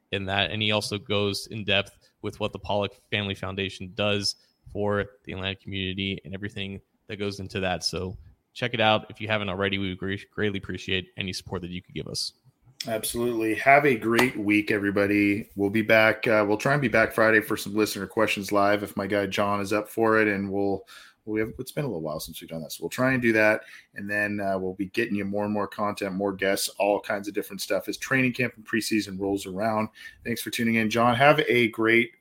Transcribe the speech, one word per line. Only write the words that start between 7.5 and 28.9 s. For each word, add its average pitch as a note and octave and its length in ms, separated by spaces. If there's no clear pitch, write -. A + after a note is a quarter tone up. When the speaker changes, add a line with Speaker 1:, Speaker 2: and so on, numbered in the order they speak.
Speaker 1:
that. F#2 240
So F#2 340
check A#2+ 220
it A2+ 80
out. A2 260
If - 140
you G#2 60
haven't G#2 200
already, G2 300
we G2 100
would F#2 100
gre-, F#2+ 320
greatly G2+ 280
appreciate F#2 580
any F#2+ 160
support - 300
that F2 80
you F2+ 100
could - 140
give D2+ 120
us. - 280
Speaker 2:
Absolutely. A2+ 680
Have C#3+ 280
a C#3 100
great A#2 440
week, G#2 320
everybody. G2+ 840
We'll G2 140
be G#2+ 140
back. A2 440
Uh, G#2+ 220
we'll G#2+ 80
try C#3 160
and D3 80
be C3 80
back A2+ 240
Friday A2 280
for G#2+ 140
some G2+ 200
listener G#2 320
questions G#2 460
live G2+ 300
if F#2+ 140
my G2+ 100
guy G2+ 200
John G2+ 340
is G2+ 140
up G#2+ 120
for A2 320
it. G#2+ 100
And G2 220
we'll, G2 360
we G#2+ 140
have, A2 180
it's C3 140
been D3 120
a C3+ 40
little F2 120
while D#2 200
since - 200
we've - 80
done E2 140
that, D2 100
so - 100
we'll F2 60
try B2+ 240
and B2+ 80
do A#2+ 140
that. G#2+ 260
And G2+ 140
then, G#2 300
uh, G2 180
we'll F#2 140
be F#2+ 140
getting A#2 280
you G2+ 120
more G2+ 180
and G#2 80
more G2+ 160
content, G#2 460
more G2 180
guests, F#2+ 460
all G2+ 200
kinds G2+ 300
of G2 60
different G2 260
stuff F#2+ 260
as G2+ 120
training C3 340
camp A#2+ 240
and - 100
preseason G2+ 540